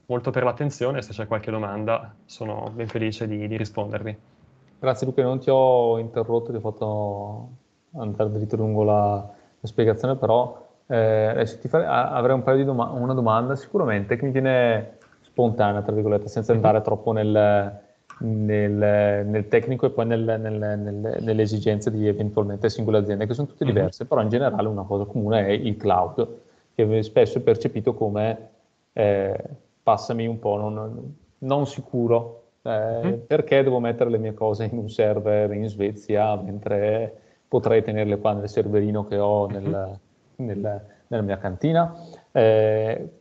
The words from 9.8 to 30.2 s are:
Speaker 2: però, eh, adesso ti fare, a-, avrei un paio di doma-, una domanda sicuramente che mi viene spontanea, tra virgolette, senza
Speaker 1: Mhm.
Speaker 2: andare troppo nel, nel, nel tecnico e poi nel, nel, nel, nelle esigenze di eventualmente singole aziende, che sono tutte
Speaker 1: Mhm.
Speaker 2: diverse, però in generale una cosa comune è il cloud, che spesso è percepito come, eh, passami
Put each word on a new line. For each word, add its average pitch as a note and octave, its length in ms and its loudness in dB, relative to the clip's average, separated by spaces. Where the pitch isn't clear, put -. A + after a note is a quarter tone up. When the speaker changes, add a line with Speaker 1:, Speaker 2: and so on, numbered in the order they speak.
Speaker 2:
però, A#2+ 440 2
eh, B2 100 0
adesso A#2 320 -2
ti - 100 -8
fare, D#3+ 160 2
a-, C3 260 0
avrei C3 240 2
un B2 80 -2
paio C3+ 140 4
di C#3 80 2
doma-, B2+ 260 -2
una B2+ 220 -4
domanda B2 420 2
sicuramente A#2+ 640 -2
che C3 80 -4
mi C3+ 60 -2
viene B2 640 2
spontanea, A2 600 2
tra G#2+ 120 -2
virgolette, G#2 340 0
senza A2+ 240 -2
Speaker 1:
Mhm. A2+ 80 4
Speaker 2:
andare G#2+ 240 4
troppo G#2+ 300 0
nel, G#2 640 4
nel, G#2 1080 2
nel G#2+ 220 -2
tecnico A#2+ 380 2
e C3 40 4
poi A#2 160 -2
nel, A2+ 160 0
nel, A2 320 -2
nel, G#2 680 -4
nelle A2 200 0
esigenze G#2+ 480 0
di G#2+ 160 -2
eventualmente G#2 640 0
singole G#2+ 280 0
aziende, G#2 280 0
che A2+ 80 -4
sono C#3 140 -4
tutte - 160 -6
Speaker 1:
Mhm. C3+ 80 0
Speaker 2:
diverse, G2 340 0
però C3 140 0
in G#2+ 80 2
generale A2 400 0
una G#2 160 -4
cosa G2+ 220 -2
comune G#2 400 0
è G2 60 2
il G#2+ 260 -2
cloud, F2+ 500 0
che A2 280 2
spesso A2 340 2
è A#2+ 40 -2
percepito A#2 520 0
come, G#2+ 560 -2
eh, G2 500 0
passami A2+ 460 0